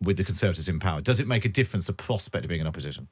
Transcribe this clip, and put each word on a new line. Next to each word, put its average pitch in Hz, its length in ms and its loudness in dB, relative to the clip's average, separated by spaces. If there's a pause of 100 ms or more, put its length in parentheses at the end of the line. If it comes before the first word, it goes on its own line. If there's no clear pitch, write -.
with 95 160 4
the 92 60 2
Conservatives 87 440 0
in 82 120 0
power? 80 220 0
Does 127 180 4
it - 80 0
make 117 180 2
a 117 40 0
difference, 110 360 0
the - 80 -2
prospect - 520 -4
of 78 40 -6
being 82 120 -2
in 80 60 0
opposition? 73 440 -6